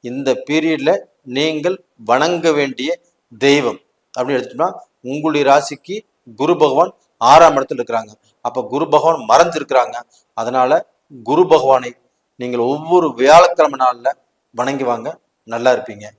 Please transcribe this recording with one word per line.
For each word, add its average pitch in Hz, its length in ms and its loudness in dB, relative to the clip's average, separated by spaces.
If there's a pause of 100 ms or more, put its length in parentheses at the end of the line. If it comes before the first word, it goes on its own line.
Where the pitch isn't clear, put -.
(100)
இந்த 135 180 -6 (200)
பீரியட்ல 156 420 -2 (480)
நீங்கள் 156 380 -4 (340)
வணங்க 160 360 0 (120)
வேண்டிய 135 320 -6 (560)
தெய்வம் 139 340 2 (340)
அப்படின்னு 127 240 -4
எடுத்துட்டோம்னா 151 320 -4 (400)
உங்களுடைய 151 400 -4
ராசிக்கு 139 460 -2 (440)
குரு 156 220 0
பகவான் 151 300 2 (400)
ஆறாம் 143 260 8
இடத்துல 135 220 -6
இருக்கிறாங்க. 113 320 -6 (340)
அப்ப 120 160 -6 (100)
குரு 147 220 -4
பகவான் 147 380 0
மறைஞ்சிருக்கிறாங்க, 143 640 0 (440)
அதனால 127 420 0 (460)
குரு 156 160 2 (100)
பகவானை 131 360 2 (500)
நீங்கள் 123 220 -4 (100)
ஒவ்வொரு 165 360 0 (120)
வியாழக்கிழமை 151 640 4
நாள்ல 123 260 -2 (520)
வணங்கி 135 300 -4
வாங்க, 117 180 -6 (440)
நல்லா 120 240 0
இருப்பீங்க. 104 300 -14 (120)